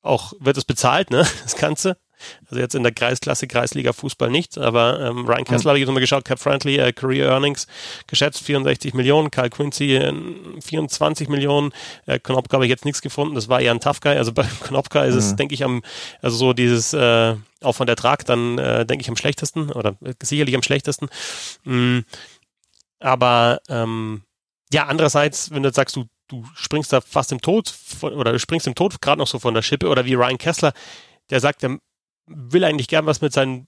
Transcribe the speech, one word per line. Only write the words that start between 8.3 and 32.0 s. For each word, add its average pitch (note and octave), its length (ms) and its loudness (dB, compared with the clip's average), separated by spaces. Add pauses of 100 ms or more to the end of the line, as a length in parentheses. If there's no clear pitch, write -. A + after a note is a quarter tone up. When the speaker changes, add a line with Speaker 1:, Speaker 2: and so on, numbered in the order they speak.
Speaker 1:
vierundsechzig C#3 500 -2
Millionen, C#3 380 4
Kyle B2 180 -2
Quincy, C#3+ 480 0
äh, C#3 160 2 (480)
vierundzwanzig D3+ 680 -2
Millionen, C#3+ 420 2 (320)
äh, C3 140 0
Konopka C3 380 0
habe C3 100 4
ich A#2 40 2
jetzt - 140 0
nichts D3 160 -4
gefunden, D3 340 -4
das A2 140 -4
war B2+ 140 2
eher A#2+ 80 4
ein A2+ 100 2
Tough - 200 0
Guy, C#3+ 180 2
also A#2 160 0
bei B2+ 100 2
<laughs> - 160 -6
Konopka C#3 440 0
ist B2+ 100 4
es, G2+ 180 2
Speaker 2:
Mhm. G2+ 40 -2
Speaker 1:
denk C#3+ 160 -2
ich, C3+ 120 -4
am, B2 180 -2 (380)
also A#2+ 160 -2
so B2+ 160 4
dieses, A#2+ 400 2
äh, A#2 440 4 (260)
Aufwand-Ertrag, B2 640 0
dann, A#2+ 320 0
äh, A#2 260 0
denk C3+ 160 -2
ich, B2 80 -8
am A#2 80 -6
schlechtesten D3 560 -4
oder, G#2+ 320 -2
äh, B2+ 80 -10 (100)
sicherlich C#3 320 0
am A#2+ 80 0
schlechtesten. C#3+ 460 -2 (560)
Mm, B2 360 0 (1000)
aber, B2 600 4 (100)
ähm, A2 540 -4 (460)
ja, D3 180 2
andererseits, D3 640 0
wenn C#3 100 -4
du C#3 80 2
jetzt - 60 -4
sagst, C#3 200 0
du, B2 80 -6 (240)
du A#2+ 160 -12 (100)
springst - 380 -4
da C3 80 4
fast - 320 -4
im B2 80 -6
Tod G#3 300 0
von, - 420 -10
oder A#2+ 200 0
du A#2+ 60 2
springst - 280 -2
im B2+ 80 -2
Tod - 260 -2
grad C#3+ 180 2
noch C#3 80 0
so B2+ 120 -6
von A#2 160 0
der A2 80 2
Schippe D#3+ 260 0
oder B2+ 160 2
wie B2+ 100 0
Ryan B2 220 2
Kessler, D#3+ 380 0 (560)
der C3 100 2
sagt, C#3+ 240 0
er C3 140 -4 (540)